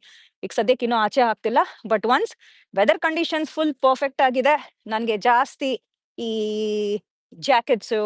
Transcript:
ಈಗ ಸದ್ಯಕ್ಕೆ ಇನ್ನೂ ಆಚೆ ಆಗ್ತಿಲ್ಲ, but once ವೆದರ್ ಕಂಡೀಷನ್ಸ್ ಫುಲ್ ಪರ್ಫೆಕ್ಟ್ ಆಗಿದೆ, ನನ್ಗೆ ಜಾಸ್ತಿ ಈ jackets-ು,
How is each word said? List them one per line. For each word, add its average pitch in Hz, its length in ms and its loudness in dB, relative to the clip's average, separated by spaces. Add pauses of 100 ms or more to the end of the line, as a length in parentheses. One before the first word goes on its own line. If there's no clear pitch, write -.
(420)
ಈಗ 202 100 -10
ಸದ್ಯಕ್ಕೆ 247 340 0
ಇನ್ನೂ 233 120 0
ಆಚೆ 214 240 2
ಆಗ್ತಿಲ್ಲ, 226 380 0 (240)
but 208 220 -2
once 285 260 0 (420)
ವೆದರ್ 220 260 2
ಕಂಡೀಷನ್ಸ್ 320 520 -2
ಫುಲ್ 311 300 -2
ಪರ್ಫೆಕ್ಟ್ 269 400 0
ಆಗಿದೆ, 262 320 2 (320)
ನನ್ಗೆ 220 340 -2
ಜಾಸ್ತಿ 247 500 0 (480)
ಈ 233 140 -6 (1080)
jackets-ು, 233 680 0